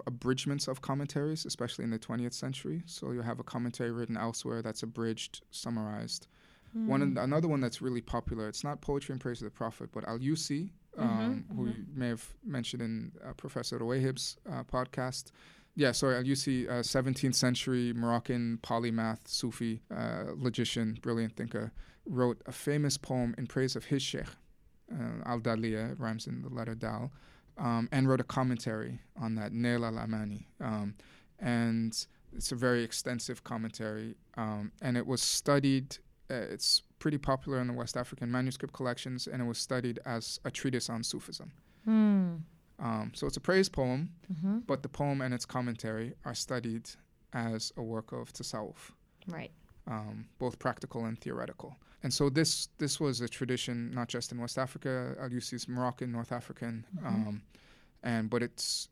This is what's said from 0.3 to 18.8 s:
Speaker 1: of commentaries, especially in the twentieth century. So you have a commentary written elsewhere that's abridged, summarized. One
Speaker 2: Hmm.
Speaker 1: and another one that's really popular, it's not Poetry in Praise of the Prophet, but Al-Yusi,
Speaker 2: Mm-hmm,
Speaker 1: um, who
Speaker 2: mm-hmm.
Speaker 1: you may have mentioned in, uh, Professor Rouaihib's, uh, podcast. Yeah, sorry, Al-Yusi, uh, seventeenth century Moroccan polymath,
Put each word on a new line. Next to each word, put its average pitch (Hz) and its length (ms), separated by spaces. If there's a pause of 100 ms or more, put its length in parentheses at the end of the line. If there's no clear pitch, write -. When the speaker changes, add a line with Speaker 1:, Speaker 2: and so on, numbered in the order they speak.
Speaker 1:
of 131 120
commentaries, 143 640
especially - 380
in 117 80
the 113 80
twentieth 120 340
century. 143 520
So 139 260
you 123 100
have 120 200
a - 20
commentary 120 480
written 113 240
elsewhere 117 460
that's 110 220
abridged, 113 680
summarized. 110 760 (440)
One 220 300
Speaker 2:
Hmm. 143 60
Speaker 1:
and 131 100
another 151 320
one 143 100
that's 123 220
really 120 180
popular, 113 480
it's - 160
not 147 160
Poetry 143 320
in 131 80
Praise 120 220
of 107 40
the 107 60
Prophet, 113 400
but - 160
Al-Yusi, 143 640 (280)
Speaker 2:
Mm-hmm, 110 220
Speaker 1:
um, - 340
who 127 100
Speaker 2:
mm-hmm. - 80
Speaker 1:
you - 220
may 127 140
have 117 180 (200)
mentioned 127 360
in, 113 300 (100)
uh, 131 120
Professor 131 440
Rouaihib's, 131 600 (120)
uh, 131 140
podcast. 127 680 (440)
Yeah, 135 160
sorry, 131 240
Al-Yusi, 131 540
uh, 123 140
seventeenth 131 520
century 123 560
Moroccan 117 720
polymath, 113 640